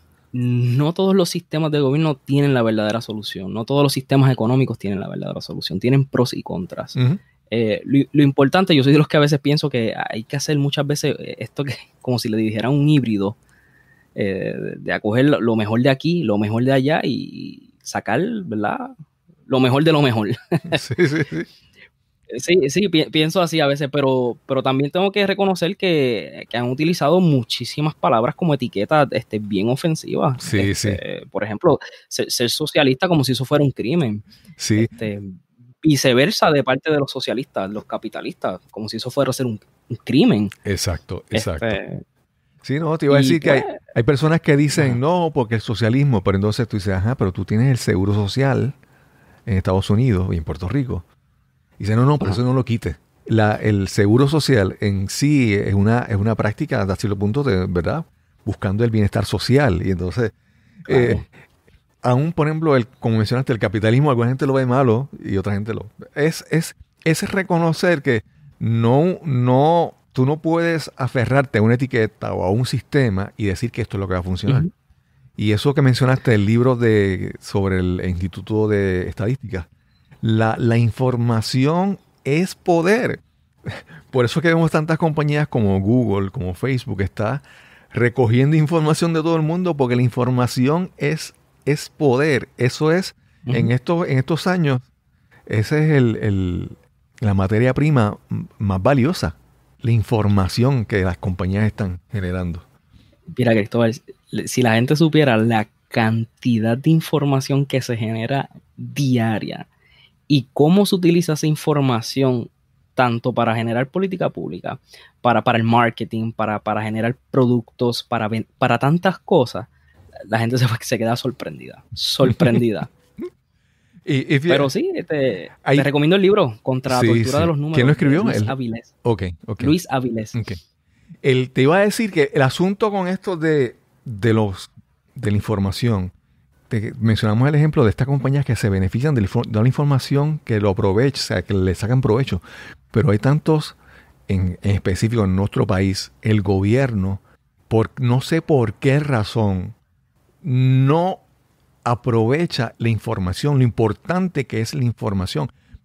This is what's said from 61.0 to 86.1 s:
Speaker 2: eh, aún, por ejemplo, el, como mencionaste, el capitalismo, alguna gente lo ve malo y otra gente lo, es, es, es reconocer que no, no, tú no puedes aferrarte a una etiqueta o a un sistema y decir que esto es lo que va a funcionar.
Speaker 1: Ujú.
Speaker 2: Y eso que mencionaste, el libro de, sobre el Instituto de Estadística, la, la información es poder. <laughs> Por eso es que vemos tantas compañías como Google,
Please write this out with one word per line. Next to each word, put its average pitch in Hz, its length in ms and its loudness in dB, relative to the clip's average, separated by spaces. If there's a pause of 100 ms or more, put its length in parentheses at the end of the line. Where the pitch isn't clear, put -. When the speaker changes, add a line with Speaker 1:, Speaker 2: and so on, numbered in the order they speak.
Speaker 2:
eh, 110 240 0 (760)
aún, 127 300 2
por 151 160 0
ejemplo, 156 280 0
el, 113 120 0
como 113 300 -2
mencionaste, 127 340 0
el 107 80 -2
capitalismo, 113 500 2
alguna 117 180 2
gente 131 180 -2
lo 131 80 0
ve 131 120 2
malo 127 420 2 (160)
y - 120 -4
otra 98 180 -2
gente 117 200 -4
lo, 101 120 -10 (300)
es, 156 340 -2
es, 160 240 -2 (300)
es 160 260 0
reconocer 170 720 0
que 120 220 0 (340)
no, 117 680 2
no, 139 680 2 (180)
tú 131 140 2
no 156 140 -2
puedes 165 560 -2
aferrarte 127 600 0
a 104 40 4
una 117 120 4
etiqueta 117 580 -2
o 95 120 -4
a 90 60 0
un 120 160 0
sistema 113 680 -2
y 113 80 -4
decir 98 260 -2
que 117 120 -8
esto - 140 -8
es 98 40 -4
lo 95 80 -6
que 92 60 -2
va 90 60 -2
a 87 40 -8
funcionar. 117 380 0
Speaker 1:
Ujú. 175 100 -4 (640)
Speaker 2:
Y 107 160 0
eso 135 220 0
que 151 80 2
mencionaste, 127 520 2
el 104 120 2
libro 120 280 4
de, 101 640 2
sobre 95 400 -2
el 90 300 -2
Instituto 95 580 -4
de 98 420 0
Estadística, 98 600 -6 (520)
la, 110 380 2
la 117 180 2
información 127 1200 0 (260)
es 156 320 -2
poder. 180 640 0 (420)
<laughs> - 480 -16
Por 123 140 2
eso 147 160 -2
es - 20 4
que 170 60 6
vemos 165 240 4
tantas 160 260 0
compañías 151 480 0
como 98 340 0
Google, 101 500 2